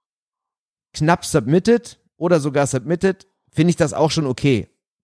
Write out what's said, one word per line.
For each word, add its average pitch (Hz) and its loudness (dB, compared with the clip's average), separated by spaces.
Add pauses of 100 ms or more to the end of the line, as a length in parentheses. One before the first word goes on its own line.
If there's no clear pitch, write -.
(920)
knapp 156 0
submittet 165 0 (180)
oder 170 0
sogar 139 -2
submittet, 165 -4 (240)
finde 165 2
ich 165 -4
das 156 0
auch 151 0
schon 160 -2
okay. 127 0 (360)